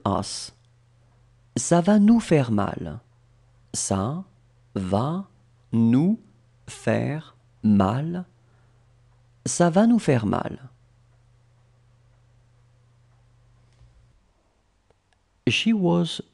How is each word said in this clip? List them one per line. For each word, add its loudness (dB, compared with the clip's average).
us. -4
Ça 2
va 4
nous 6
faire 0
mal. -4
Ça -4
va -4
nous 2
faire -6
mal. 0
Ça 0
va 4
nous 4
faire 0
mal. -6
She 0
was 0